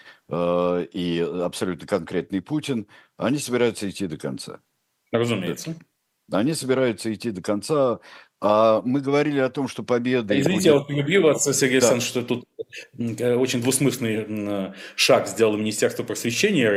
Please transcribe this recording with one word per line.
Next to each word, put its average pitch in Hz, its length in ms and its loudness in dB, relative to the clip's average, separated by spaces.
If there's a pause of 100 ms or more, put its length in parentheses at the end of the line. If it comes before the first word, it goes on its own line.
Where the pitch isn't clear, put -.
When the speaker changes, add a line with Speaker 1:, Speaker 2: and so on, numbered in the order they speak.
(280)
Speaker 1:
э, 87 640 0
и 87 280 -2
абсолютно 87 640 -4
конкретный 90 540 -4
Путин, 143 460 -6 (300)
они 127 220 -2
собираются 120 500 -2
идти 95 200 -6
до 78 80 -8
конца. - 440 -10 (520)
Speaker 2:
Разумеется. 117 640 -2 (500)
Speaker 1:
Да. 85 120 -2
Они 139 160 0
собираются 127 600 -2
идти 110 160 -6
до 92 120 -8
конца. 113 580 0 (400)
А 107 440 4
мы 127 160 0
говорили 143 380 2
о 131 100 2
том, 131 200 -4
что - 160 -8
победа 120 500 0
и 101 60 2
Speaker 2:
Извините, 180 140 2
Speaker 1:
будет 190 120 0
Speaker 2:
я 156 80 8
вот 139 140 2
перебью 147 340 2
вас, 151 220 4
Сергей 131 360 2
Speaker 1:
Да. 117 100 6
Speaker 2:
Александрович, 120 180 0
что 123 160 -4
тут, 120 200 -4 (540)
м, 117 200 -4
э, 120 180 2
очень 127 260 0
двусмысленный, 127 540 0
м, 104 580 -6 (220)
шаг - 320 4
сделало 110 280 2
Министерство 107 460 -2
просвещения 123 640 0
Р 104 100 2